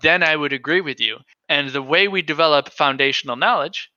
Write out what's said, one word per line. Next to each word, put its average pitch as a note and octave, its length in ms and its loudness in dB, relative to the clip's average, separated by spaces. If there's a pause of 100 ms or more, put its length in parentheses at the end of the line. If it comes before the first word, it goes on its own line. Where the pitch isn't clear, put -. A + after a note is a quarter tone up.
then E3+ 220 4
I D#3 120 2
would D3 160 -2
agree C#3+ 280 -2
with D3 200 -6
you. A2 180 -2 (300)
And C#3+ 220 0
the C3+ 120 -4
way E3 260 2
we F#3+ 140 -2
develop D3+ 500 2
foundational C3+ 640 0
knowledge F3 600 -2